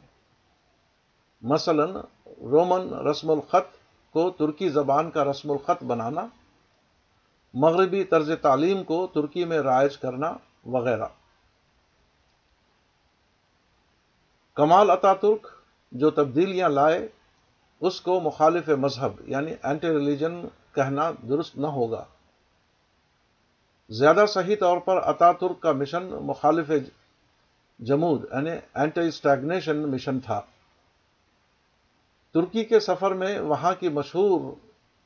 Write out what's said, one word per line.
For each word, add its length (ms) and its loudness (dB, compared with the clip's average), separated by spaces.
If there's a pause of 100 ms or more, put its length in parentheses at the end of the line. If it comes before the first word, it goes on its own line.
(1400)
مثلاً 480 0 (360)
رومن 840 0
رسم 220 -4
الخط 480 0 (340)
کو 180 0
ترکی 400 -2
زبان 420 0
کا 120 0
رسم 280 -4
الخط 320 -2
بنانا، 440 -6 (1300)
مغربی 500 2
طرز 280 2 (100)
تعلیم 420 2
کو 240 -4
ترکی 380 -4
میں 140 -2
رائج 380 0
کرنا 360 -6 (320)
وغیرہ۔ 400 -2 (3500)
کمال 360 6
اتاترک 580 2 (440)
جو 180 2
تبدیلیاں 600 0
لائے، 380 2 (720)
اس 220 -4
کو 180 0
مخالف 500 0
مذہب 600 -2
یعنی 240 -6 (100)
اینٹی 260 -4
ریلیجن 560 -2 (280)
کہنا 380 -2 (180)
درست 280 -4
نہ 100 -4
ہوگا۔ 380 -4 (1800)
زیادہ 380 6
صحیح 320 0
طور 180 4
پر 200 0
اتاترک 640 2
کا 100 0
مشن 320 -4
مخالف 680 -2 (1080)
جمود 440 0
یعنی 280 -6 (220)
اینٹی 340 0
اسٹیگنیشن 840 0
مشن 280 -4
تھا۔ 220 -6 (1900)
ترکی 300 0
کے 160 4
سفر 320 -2
میں 280 -4
وہاں 400 0
کی 100 -2
مشہور 640 -2 (520)